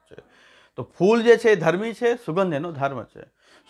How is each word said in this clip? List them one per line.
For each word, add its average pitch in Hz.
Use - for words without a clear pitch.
છે. -
તો 127
ફૂલ 220
જે 226
છે 233
એ 208
ધર્મી 180
છે, 240
સુગંધ 175
એનો 170
ધર્મ 139
છે. -